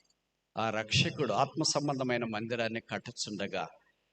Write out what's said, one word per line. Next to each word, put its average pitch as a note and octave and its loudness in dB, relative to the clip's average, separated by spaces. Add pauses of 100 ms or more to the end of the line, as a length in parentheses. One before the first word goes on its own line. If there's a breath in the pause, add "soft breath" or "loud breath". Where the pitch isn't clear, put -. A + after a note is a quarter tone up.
(580)
ఆ A2 2
రక్షకుడు A2 2
ఆత్మ C#3 2
సంబంధమైన C3+ 0
మందిరాన్ని A2+ -2
కట్టుచుండగా G2 -4 (460 soft breath)